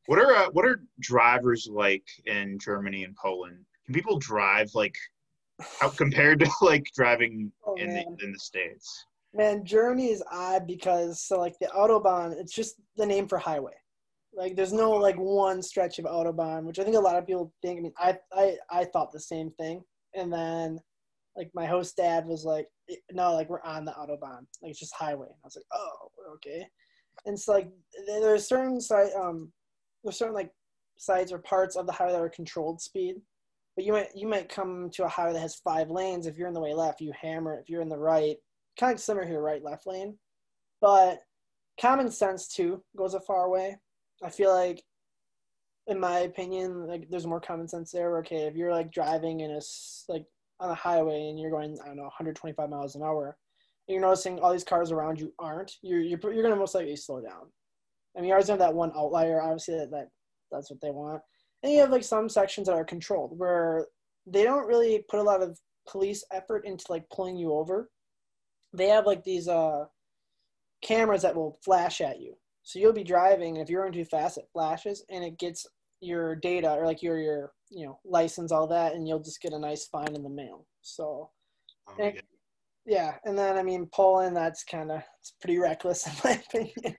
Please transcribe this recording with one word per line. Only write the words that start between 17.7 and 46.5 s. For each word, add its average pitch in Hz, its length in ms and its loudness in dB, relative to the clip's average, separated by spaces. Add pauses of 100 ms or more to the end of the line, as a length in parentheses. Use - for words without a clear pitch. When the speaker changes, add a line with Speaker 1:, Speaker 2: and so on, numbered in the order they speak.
Speaker 2:
I 170 40 -8
mean, 165 160 -8
I, 185 200 2 (140)
I, 190 260 4 (120)
I 180 140 0
thought 175 280 0
the 151 80 -14
same 160 320 -6
thing. 165 300 -8 (320)
And 180 180 -4
then, 165 480 -4 (560)
like, 170 180 -10
my 170 120 -4
host 175 300 -2
dad 165 300 2
was 160 180 -6
like, 156 240 -2 (220)
"Eh, 180 60 -10 (160)
no, 180 220 2
like, 160 140 -2
we're 170 140 -8
on 156 220 -8
the 156 80 -8
Autobahn. 143 540 -12 (160)
Like, 170 80 -14
it's 151 100 -16
just 160 140 -16
highway." 147 340 -6
And - 160 -20
I - 20 -20
was 139 100 -20
like, - 160 -20
"Oh, - 360 -10 (260)
okay." 151 340 -14 (580)
And 202 120 -6
so, 214 140 -2
like, 190 180 2 (240)
th-, 196 120 -14 (160)
there's 214 260 4
certain 254 320 0
si-, 202 360 4
um, 165 360 -6 (520)
there's 208 140 -8
certain, 226 160 -2
like, 190 180 -6 (460)
sites 185 340 0
or 175 60 -8
parts 190 380 0
of 185 100 -4
the 175 60 -2
highway 180 200 0
that 175 100 0
are 170 60 -2
controlled 165 520 -6
speed. 185 360 -6 (600)
But 190 80 -4
you 208 80 2
might, 208 220 0
you 196 140 -8
might 196 200 -2
come 180 420 -6
to 180 140 -4
a 165 40 0
highway 170 260 -2
that 165 60 -4
has 160 160 -8
five 160 340 -2
lanes. 180 360 -4
If 151 100 -8
you're 175 120 -6
in 175 60 -6
the 165 60 -4
way 151 140 -4
left, 156 260 -2
you 151 120 -8
hammer. 160 480 -6
If - 80 -20
you're 165 140 -6
in 160 60 -4
the 156 100 -6
right, 156 380 2 (400)
kinda 247 160 2
like 226 80 -4
similar 202 260 -2
here, 165 140 -4
right, 151 220 -4
left 151 240 -10
lane. 196 320 -10 (640)
But 190 420 8 (580)
common 254 300 4
sense, 190 380 -2
too, 185 360 -2 (120)
goes 190 180 -2
a 190 60 -4
far 185 300 0
way. 190 280 -2 (440)
I 175 80 -8
feel 190 220 4
like, 180 320 0 (1040)
in 196 140 -2
my 180 200 2
opinion, 180 640 -6